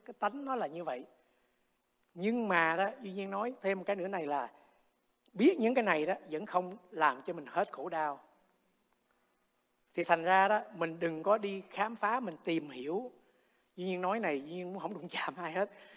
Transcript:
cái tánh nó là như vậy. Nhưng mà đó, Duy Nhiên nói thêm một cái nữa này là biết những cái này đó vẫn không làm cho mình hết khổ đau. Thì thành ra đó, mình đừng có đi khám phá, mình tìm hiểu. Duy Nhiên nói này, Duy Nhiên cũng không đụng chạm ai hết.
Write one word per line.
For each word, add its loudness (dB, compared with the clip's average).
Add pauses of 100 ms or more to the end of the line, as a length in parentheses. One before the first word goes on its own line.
cái -16
tánh -2
nó -2
là 0
như -8
vậy. -6 (1080)
Nhưng 0
mà 4
đó, 2 (120)
Duy -10
Nhiên -6
nói -2
thêm 0
một -8
cái 2
nữa -2
này -4
là -2 (840)
biết 6
những 4
cái 4
này 4
đó 2 (180)
vẫn -4
không -2 (140)
làm 4
cho -4
mình -12
hết 0
khổ -8
đau. -2 (1700)
Thì -2
thành 2
ra 6
đó, 4 (140)
mình -4
đừng -2
có 6
đi -6
khám -2
phá, 0
mình -6
tìm 0
hiểu. -4 (640)
Duy -6
Nhiên -2
nói 0
này, 0
Duy -12
Nhiên -8
cũng -8
không -6
đụng -10
chạm -6
ai -6
hết. 0 (280)